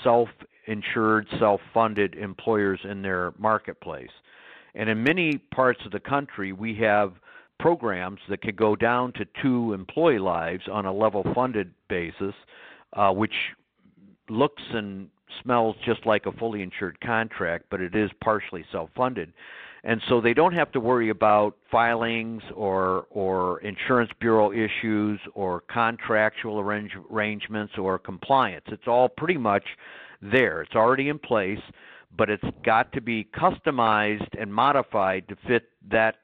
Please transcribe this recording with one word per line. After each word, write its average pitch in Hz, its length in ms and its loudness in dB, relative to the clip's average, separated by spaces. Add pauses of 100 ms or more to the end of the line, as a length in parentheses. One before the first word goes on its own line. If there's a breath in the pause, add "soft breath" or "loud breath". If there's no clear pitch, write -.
self-insured, 110 1200 0 (100)
self-funded 104 760 2
employers 98 720 -2
in 98 160 -10
their 90 380 -4
marketplace. 95 720 -4 (640 loud breath)
And 107 160 -2
in 110 120 0
many 156 360 2
parts 127 480 0
of 98 60 -16
the 98 80 -6
country, 131 520 -4
we 107 240 -6
have 104 380 2 (440 loud breath)
programs 101 720 -2
that 98 140 -6
can 107 120 -4
go 104 220 2
down 120 380 0
to 101 120 -8 (160)
two 120 300 2
employee 123 460 2
lives 87 520 -2
on 104 140 -2
a 95 80 -2
level 101 300 0 (120)
funded 113 360 -2 (180)
basis, 92 460 -6 (600 loud breath)
uh, 101 180 4
which 104 220 0 (920)
looks 123 340 0 (100)
and 101 360 -6 (340)
smells 117 420 2
just 113 220 -2
like 107 200 2
a 95 60 -4
fully 107 280 -6
insured 92 400 -8
contract, 110 720 -4
but 98 100 -4
it 90 140 -6
is 107 160 2 (100)
partially 98 520 -2
self-funded. 90 600 -4 (520 loud breath)
And 113 240 0
so 123 120 6
they 117 140 4
don't 165 180 4
have 170 200 0
to 131 80 -2
worry 117 280 2
about 104 480 4 (140)
filings 113 720 0 (120)
or, 95 560 0
or 92 500 -2
insurance 110 500 0 (100)
bureau 110 320 4
issues 107 680 -2 (140)
or 92 280 -4 (100)
contractual 113 840 0
arrange-, 104 380 -4 (140)
arrangements 107 680 -4
or 92 200 0
compliance. 101 680 -2
It's - 220 -12
all 123 200 4
pretty 165 300 -4
much 101 260 2 (560 loud breath)
there. 101 420 0
It's 73 120 -8
already 131 340 4
in 147 100 -4
place, 104 440 -2 (520 loud breath)
but 107 140 2
it's 104 160 -2 (180)
got 113 300 2
to 131 80 -6
be 113 320 -6
customized 110 960 0 (100)
and 101 140 -8
modified 107 760 0
to 101 80 -12 (100)
fit 120 240 0 (180)
that 110 360 2